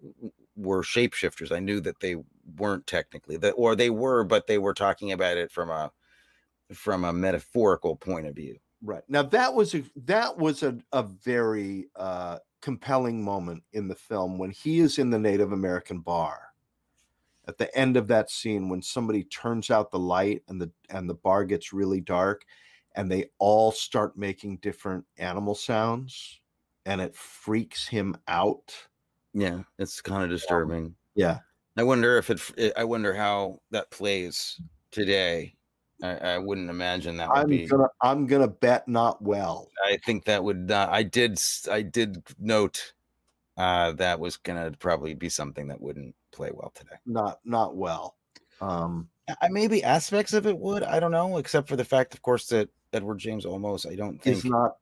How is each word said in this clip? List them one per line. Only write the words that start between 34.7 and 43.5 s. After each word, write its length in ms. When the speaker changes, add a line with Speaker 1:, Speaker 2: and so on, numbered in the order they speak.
Speaker 1:
today. 640
I, 140
I 220
wouldn't 300
imagine 480
that 160
would 120
Speaker 2:
I'm 20
Speaker 1:
be 220
Speaker 2:
gonna, 180
I'm 260
gonna 200
bet 400
not 340
well. 500
Speaker 1:
I 120
think 280
that 180
would 260
not, 200
I 140
did 300
s-, 360
I 120
did 420
note, 540